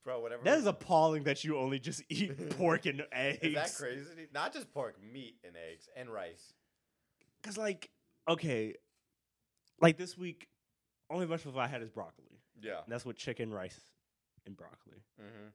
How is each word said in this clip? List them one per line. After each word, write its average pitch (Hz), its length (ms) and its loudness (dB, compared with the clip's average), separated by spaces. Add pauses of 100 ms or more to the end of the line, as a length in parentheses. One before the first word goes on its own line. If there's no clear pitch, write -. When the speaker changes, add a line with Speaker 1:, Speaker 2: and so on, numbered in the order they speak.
Speaker 1:
Bro, 127 180 -2
whatever. 117 220 -6
Speaker 2:
That 269 160 8
is 240 60 2
appalling 160 580 6
that 139 200 2
you 151 140 0
only 131 220 2
just - 300 -6
eat 156 400 -2
Speaker 1:
<laughs> 139 80 -6
Speaker 2:
pork 165 280 6
and 143 260 -2
eggs. 131 300 0
Speaker 1:
Is 160 140 2
that 165 200 0
crazy? 147 580 -8
Not 160 200 -4
just 262 200 -10
pork, 123 280 -4
meat 117 420 -14
and 87 120 -18 (160)
eggs 82 240 -18
and 127 160 -12
rice. 87 420 -10 (880)
Speaker 2:
'Cause, 202 160 -10
like, 208 320 -4 (380)
okay, 139 480 0 (1040)
like, 160 160 8
this 180 200 -10
week, 175 300 -10 (600)
only 175 160 0
vegetable 160 340 -2
I 123 80 4
had 131 140 -4
is 110 80 -8
broccoli. 80 500 -12 (220)
Speaker 1:
Yeah. 104 220 -6
Speaker 2:
And 113 80 -8
that's 120 140 -4
with 120 120 -8
chicken, 113 360 -4
rice, 92 260 -8 (680)
and 98 100 -14
broccoli. 85 480 -20 (180)
Speaker 1:
Mm-hmm. 104 340 -16